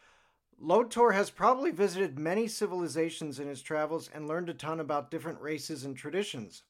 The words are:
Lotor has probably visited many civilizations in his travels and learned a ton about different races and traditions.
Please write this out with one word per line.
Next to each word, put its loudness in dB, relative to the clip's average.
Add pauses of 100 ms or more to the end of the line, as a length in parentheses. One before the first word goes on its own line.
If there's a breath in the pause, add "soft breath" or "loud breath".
(600)
Lotor 6
has 4
probably 4
visited 0
many 0
civilizations -2
in -6
his -8
travels -2
and -8
learned -2
a -6
ton -4
about -2
different -6
races -6
and -8
traditions. -6